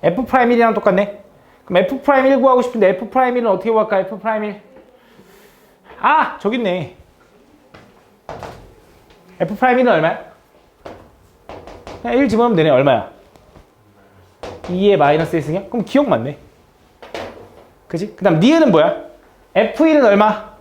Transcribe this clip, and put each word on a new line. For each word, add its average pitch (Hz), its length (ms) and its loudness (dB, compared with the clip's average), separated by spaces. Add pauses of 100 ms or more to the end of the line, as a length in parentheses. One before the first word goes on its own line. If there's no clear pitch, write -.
F 185 240 -2
프라임 247 240 2
일이랑 233 240 2
똑같네. 202 480 -2 (420)
그럼 180 200 0
F 262 180 -6
프라임 262 240 2
일 269 140 2
구하고 254 220 4
싶은데 226 280 0
F 190 180 -6
프라임 254 280 0
일은 233 120 -2
어떻게 190 220 -2
구할까? 214 300 0
F 190 180 -8
프라임 214 260 -6
일. 208 160 -10 (1400)
아! 285 400 0
저기 214 160 -4
있네. 185 400 -6 (2500)
F 196 180 -6
프라임 254 220 2
일은 247 140 2
얼마야? 165 320 -2 (1800)
그냥 240 160 -2
일 277 100 2
집어넣으면 226 280 2
되네. 160 140 2
얼마야? 131 400 2 (1600)
이의 190 260 2
마이너스 156 400 0
일 156 60 -2
승이야? 160 260 -6
그럼 233 160 -6
기억 277 240 0
맞네. 135 280 -4 (1500)
그지? 185 280 -8
그 - 80 -10
다음 180 160 2
니은은 294 300 4
뭐야? 160 260 4 (580)
에프 220 340 0
일은 302 160 4
얼마? 214 560 2